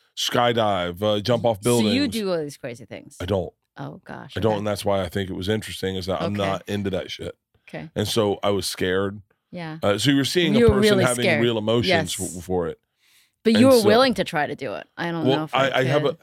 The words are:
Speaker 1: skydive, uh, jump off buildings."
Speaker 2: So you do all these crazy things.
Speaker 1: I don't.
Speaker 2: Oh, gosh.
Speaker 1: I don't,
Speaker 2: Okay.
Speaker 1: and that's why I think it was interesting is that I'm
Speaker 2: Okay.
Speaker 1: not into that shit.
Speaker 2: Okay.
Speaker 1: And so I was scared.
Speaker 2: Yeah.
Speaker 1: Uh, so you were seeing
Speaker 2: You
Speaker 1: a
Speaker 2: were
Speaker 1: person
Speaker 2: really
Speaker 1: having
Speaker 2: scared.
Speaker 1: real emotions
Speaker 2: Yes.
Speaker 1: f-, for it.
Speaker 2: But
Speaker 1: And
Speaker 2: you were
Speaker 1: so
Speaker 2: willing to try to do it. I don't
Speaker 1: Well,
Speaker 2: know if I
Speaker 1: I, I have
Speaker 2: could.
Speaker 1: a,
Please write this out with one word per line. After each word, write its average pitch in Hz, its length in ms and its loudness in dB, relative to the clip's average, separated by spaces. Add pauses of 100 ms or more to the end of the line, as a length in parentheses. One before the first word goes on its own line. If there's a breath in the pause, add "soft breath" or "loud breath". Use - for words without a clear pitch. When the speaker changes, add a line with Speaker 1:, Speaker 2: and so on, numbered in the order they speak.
(160)
Speaker 1:
skydive, 104 840 0
uh, 107 180 2
jump 110 240 0
off 110 160 0
buildings." 117 300 2
Speaker 2:
So 113 40 2
you 285 140 0
do 208 220 -4
all 170 80 -2
these 147 200 -8
crazy 120 280 -14
things. - 340 -18
Speaker 1:
I - 60 -8
don't. 92 260 -2 (240)
Speaker 2:
Oh, 147 280 -14
gosh. - 320 -16
Speaker 1:
I 98 40 -6
don't, 107 120 2
Speaker 2:
Okay. 104 60 -2
Speaker 1:
and 104 80 -6
that's 101 180 -4
why 98 180 0
I 92 80 -6
think 98 180 -6
it 92 60 -8
was 90 160 -6
interesting 95 460 -4
is 90 100 -8
that 90 160 -4
I'm 98 180 -2
Speaker 2:
Okay. - 100 0
Speaker 1:
not 95 160 -6
into 101 240 -4
that 85 200 -6
shit. - 260 -12 (320)
Speaker 2:
Okay. 156 260 -14
Speaker 1:
And 104 140 -2
so 101 340 0
I 98 80 0
was 98 160 0
scared. 98 540 -2 (300)
Speaker 2:
Yeah. 160 320 -12
Speaker 1:
Uh, 101 160 2
so 139 120 2
you 139 60 4
were 139 80 2
seeing 180 300 0
Speaker 2:
You 233 120 6
Speaker 1:
a 220 40 8
Speaker 2:
were 202 60 4
Speaker 1:
person 208 180 4
Speaker 2:
really 190 100 4
Speaker 1:
having - 200 2
Speaker 2:
scared. 160 180 2
Speaker 1:
real 117 160 2
emotions 120 600 0
Speaker 2:
Yes. 87 200 -8
Speaker 1:
f-, 87 40 -12
for 90 260 -2
it. - 120 -12 (640 soft breath)
Speaker 2:
But 220 100 4
Speaker 1:
And 214 60 6
Speaker 2:
you 254 60 8
were 269 140 8
Speaker 1:
so 202 60 2
Speaker 2:
willing 233 280 6
to 180 100 -2
try 147 220 -2
to 127 100 -8
do 120 180 -8
it. - 220 -12
I 170 160 -6
don't 165 140 -2
Speaker 1:
Well, 135 120 4
Speaker 2:
know 156 60 -4
if 151 100 -10
I 135 140 2
Speaker 1:
I, 127 120 0
I 131 40 2
have 139 180 2
Speaker 2:
could. 143 120 0
Speaker 1:
a, - 80 -16